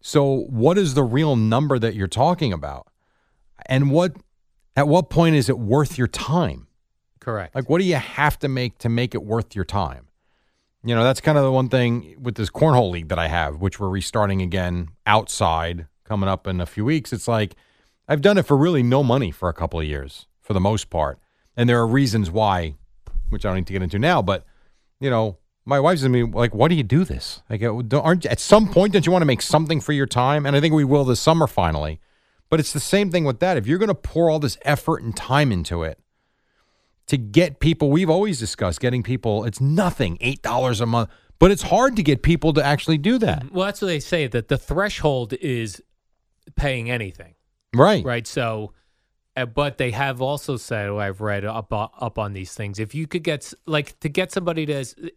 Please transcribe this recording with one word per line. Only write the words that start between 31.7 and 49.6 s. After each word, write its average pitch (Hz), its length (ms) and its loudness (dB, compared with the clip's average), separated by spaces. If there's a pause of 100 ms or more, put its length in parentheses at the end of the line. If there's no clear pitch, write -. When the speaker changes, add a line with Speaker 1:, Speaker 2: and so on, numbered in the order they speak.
Speaker 1:
But 160 120 2
it's - 120 -4
the 151 60 -4
same 196 320 0
thing 170 140 0
with 127 160 0
that. 180 160 2
If 107 100 -2
you're 160 140 0
gonna 214 140 0
pour 165 360 0
all 156 80 0
this 147 240 -2
effort 147 400 -2
and 113 140 -6
time 139 340 2
into 85 320 -4
it 78 160 -8 (1120)
to 147 80 0
get 135 420 2
people, 156 320 2
we've 165 200 2
always 185 280 0
discussed 104 420 -4
getting 123 220 0
people, 107 420 -2
it's 113 160 -6
nothing, 139 600 0
eight 135 220 -4
dollars 120 380 -2
a 120 60 0
month, 113 240 0 (300)
but 175 100 10
it's 202 120 0
hard 240 340 2
to 208 80 0
get 139 180 2
people 160 300 2
to 143 120 2
actually 147 340 0
do 214 200 2
that. 151 340 -2
Speaker 2:
Well, 190 140 -2
that's 202 160 -8
what 196 60 -4
they 160 120 -2
say, 151 280 -2
that 117 180 -4
the 135 120 -2
threshold 147 760 -4
is 120 500 -8 (720)
paying 127 360 -4
anything. 95 440 -8 (400)
Speaker 1:
Right. 147 300 4
Speaker 2:
Right. 120 220 -6
So, 110 460 -6 (640)
uh, 127 100 -4
but 139 300 -4